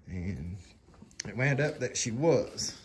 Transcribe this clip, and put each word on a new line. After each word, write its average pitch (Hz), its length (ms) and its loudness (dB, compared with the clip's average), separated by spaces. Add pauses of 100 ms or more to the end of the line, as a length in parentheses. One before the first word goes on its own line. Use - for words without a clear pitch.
and 90 480 -4 (720)
it 101 80 -8
wound 135 240 2
up - 180 2
that 123 180 -4
she - 140 0
was. 135 760 2